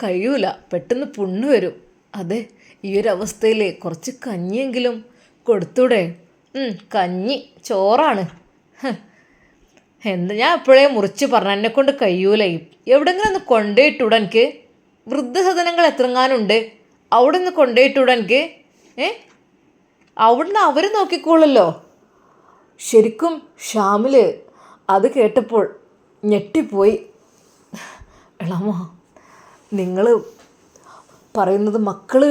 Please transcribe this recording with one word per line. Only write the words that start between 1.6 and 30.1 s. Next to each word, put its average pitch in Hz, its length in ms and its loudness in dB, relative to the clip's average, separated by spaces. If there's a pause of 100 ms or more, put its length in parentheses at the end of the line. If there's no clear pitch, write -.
"അതെ, 196 260 -6 (440)
ഈ 196 80 -8 (100)
ഒരു 220 140 0
അവസ്ഥയിൽ 214 480 -2 (200)
കുറച്ച് 175 300 -10 (140)
കഞ്ഞിയെങ്കിലും 240 680 -4 (520)
കൊടുത്തൂടെ?" 233 540 2 (540)
"ഉം, 262 160 -4 (240)
കഞ്ഞി, 190 440 -4 (300)
ചോറാണ്. 214 560 0 (580)
ഹ്, 262 80 -4 (1120)
എന്താ, 185 340 -4
ഞാൻ 269 180 2
എപ്പോഴേ 262 280 6 (100)
മുറിച്ച് 202 380 -2
പറഞ്ഞ 202 240 0
എന്നെക്കൊണ്ട് 226 420 0
കഴിയൂല. 196 440 0 (500)
എവിടെങ്കിലും 359 360 2
ഒന്ന് 381 120 -4 (100)
കൊണ്ടുപോയിട്ടൂടെ 226 720 2
എനിക്ക്? 220 220 2 (640)
വൃദ്ധസദനങ്ങൾ 339 840 0
എത്രങ്ങാനുണ്ട്, 247 680 0 (540)
അവിടെ 262 300 4
ഒന്ന് 359 180 -4
കൊണ്ടുപോയിട്ടൂടെ 254 580 4
എനിക്ക്? 233 240 0 (640)
ഏ, - 20 -4 (1080)
അവിടുന്ന് 294 520 2
അവർ 294 160 0 (120)
നോക്കിക്കോളല്ലോ." 311 680 4 (1120)
ശരിക്കും 226 540 2 (360)
ഷാമിൽ 214 460 0 (800)
അത് 196 200 2
കേട്ടപ്പോൾ 226 480 0 (600)
ഞെട്ടിപ്പോയി. 208 720 0 (1500)
"എളാമ, 180 260 -4 (1120)
നിങ്ങൾ 185 260 -2 (1300)